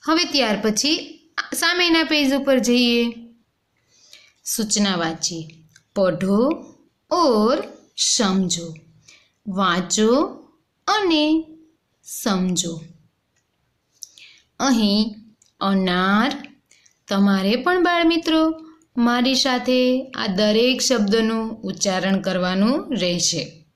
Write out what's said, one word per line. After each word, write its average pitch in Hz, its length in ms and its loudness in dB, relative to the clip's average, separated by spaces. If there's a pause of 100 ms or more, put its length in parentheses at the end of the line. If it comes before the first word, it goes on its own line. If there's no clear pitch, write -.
હવે 320 200 0
ત્યાર 214 360 -2
પછી - 680 -2 (220)
સામેના 339 500 2
પેજ 294 300 0
ઉપર 269 260 2
જઈએ. 233 720 0 (1120)
સૂચના 208 500 0
વાંચીએ. 165 720 -6 (300)
પઢો 196 720 0 (460)
ઓર 277 560 2 (300)
સમજો, 185 760 -2 (760)
વાંચો 202 960 0 (440)
અને 320 580 2 (580)
સમજો. 185 760 -4 (1800)
અહીં 220 760 0 (240)
અનાર, 196 880 0 (600)
તમારે 196 480 2
પણ 349 280 2
બાળમિત્રો 330 760 2 (360)
મારી 240 380 2
સાથે 254 760 0
આ 220 160 -6
દરેક 214 540 2
શબ્દનું 220 800 0
ઉચ્ચારણ 190 600 -2
કરવાનું 196 720 0
રહેશે. 175 720 -4 (100)